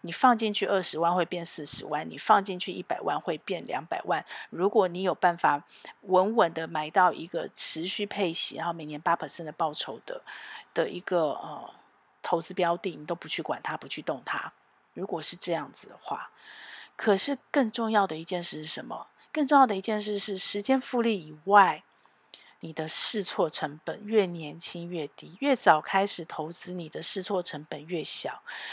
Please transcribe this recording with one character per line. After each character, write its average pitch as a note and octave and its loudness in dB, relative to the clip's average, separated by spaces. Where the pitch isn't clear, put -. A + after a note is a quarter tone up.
你 E3+ -8
放 B3 6
进 G#3+ 0
去 - 0
二 F#3+ 2
十 - -4
万 E3+ 2
会 F3 2
变 E3+ -6
四 D#3 -10
十 - -6
万， D#3 -4
你 D#3 -12
放 G3+ 6
进 F#3 -6
去 F3+ -6
一 F3+ -8
百 - -4
万 D3+ 0
会 D#3+ -4
变 E3+ -6
两 C3+ -4
百 E3 -6
万。 E3+ 0
如 F3+ 2
果 G3+ 6
你 F3 -6
有 F#3 0
办 F3 4
法 D3 2
稳 F#3+ 4
稳 E3+ 6
的 E3 -4
买 D#3 -4
到 F3+ 8
一 D#3+ -8
个 E3 -4
持 - -4
续 G3+ -4
配 G3+ -2
息， - -4
然 D#3+ -4
后 F3 -2
每 E3 -8
年 D3+ -10
八 E3+ 2
percent E3 -10
的 D3+ -8
报 D#3 -2
酬 A#2+ -8
的， - -10
的 E3 2
一 F3 -8
个， E3 0
呃， D3 -10
投 - 0
资 E3+ -10
标 F3 2
的， E3+ -6
你 D3+ -14
都 E3+ -4
不 E3 -16
去 - -6
管 - -4
它， D#3 -6
不 C#3 -12
去 - -10
动 D3 -4
它。 B2+ -8
如 F#3 -6
果 E3 -4
是 D#3 -2
这 F3 -4
样 D3+ -4
子 - -20
的 - -20
话， - -8
可 G3+ 4
是 C#4 0
更 A#3+ 2
重 A3+ -2
要 G#3 4
的 E3 -6
一 D#3+ -8
件 F3 -4
事 D#3 -8
是 - -10
什 C3 -8
么？ - -10
更 D4 2
重 C#4+ 8
要 C4+ 12
的 G#3+ 0
一 F#3+ -4
件 G#3+ -2
事 G#3 -2
是， G3 -2
时 G#3 0
间 C4 4
复 B3 -2
利 A3 2
以 D#3 -12
外， F#3+ 8
你 D#3+ -10
的 D#3 -4
试 - 0
错 F3 0
成 D3+ -4
本 E3 -8
越 G#3 4
年 E3 -8
轻 E3+ -8
越 E3 -4
低， D#3 -16
越 C4+ 4
早 D#3 6
开 G3 2
始 E3 -4
投 D#3+ -6
资， F3+ -12
你 E3+ -8
的 D#3 -8
试 - -2
错 F#3 0
成 D3+ -8
本 D3+ -10
越 E3 -4
小。 - -4